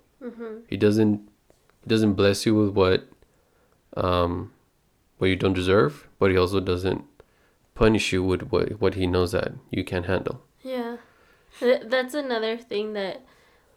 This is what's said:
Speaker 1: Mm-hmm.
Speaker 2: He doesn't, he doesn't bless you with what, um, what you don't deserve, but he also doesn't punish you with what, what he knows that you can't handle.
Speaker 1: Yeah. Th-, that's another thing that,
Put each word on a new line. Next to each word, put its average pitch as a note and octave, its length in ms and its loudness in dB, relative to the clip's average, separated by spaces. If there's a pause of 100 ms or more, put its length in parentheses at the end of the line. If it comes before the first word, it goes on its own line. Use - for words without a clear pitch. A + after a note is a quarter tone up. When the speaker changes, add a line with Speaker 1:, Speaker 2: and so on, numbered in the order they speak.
(200)
Speaker 1:
Mm-hmm. A3+ 360 -14 (120)
Speaker 2:
He G2 100 -6
doesn't, G#2 520 2 (540)
he - 60 -16
doesn't A2 240 2
bless G2 340 2
you A2 80 4
with G#2 140 2
what, F#2+ 380 2 (880)
um, F2+ 560 -2 (640)
what F#2+ 100 0
you F#2 80 2
don't F#2+ 180 0
deserve, G2 540 2 (120)
but G2 120 4
he F#2 60 2
also F#2 220 2
doesn't F#2 440 -2 (720)
punish A2 380 2
you F#2 100 0
with F#2 280 0
what, F#2 300 -2
what F#2+ 140 0
he F#2 120 -2
knows F2+ 240 0
that - 220 -4 (160)
you - 140 -4
can't F2+ 220 -4
handle. F#2+ 360 -4 (220)
Speaker 1:
Yeah. B3 340 -8 (640)
Th-, B3 260 2
that's B3+ 280 -2
another A#3 440 -4
thing G#3+ 360 -6
that, G3 280 -6 (560)